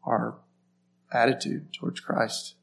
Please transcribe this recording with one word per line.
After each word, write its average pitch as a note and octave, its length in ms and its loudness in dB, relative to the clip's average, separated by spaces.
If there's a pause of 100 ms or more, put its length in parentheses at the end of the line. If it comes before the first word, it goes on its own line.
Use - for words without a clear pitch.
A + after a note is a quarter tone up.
our A2+ 320 0 (760)
attitude B2+ 600 2
towards - 280 -6
Christ. - 640 -2